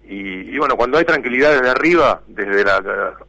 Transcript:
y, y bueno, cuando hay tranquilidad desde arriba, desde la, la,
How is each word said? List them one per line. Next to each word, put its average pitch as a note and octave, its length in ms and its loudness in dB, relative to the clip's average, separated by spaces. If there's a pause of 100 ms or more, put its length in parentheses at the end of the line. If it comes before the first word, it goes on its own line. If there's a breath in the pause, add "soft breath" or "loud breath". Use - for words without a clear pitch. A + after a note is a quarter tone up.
y, F#2+ 460 -12
y C3 40 -4
bueno, C#3+ 160 0
cuando B2 240 0
hay E3 60 2
tranquilidad C#3+ 480 2
desde B2+ 160 2
arriba, C#3 580 2
desde G2+ 380 -2
la, G2 160 2
la, G2 340 -6 (140)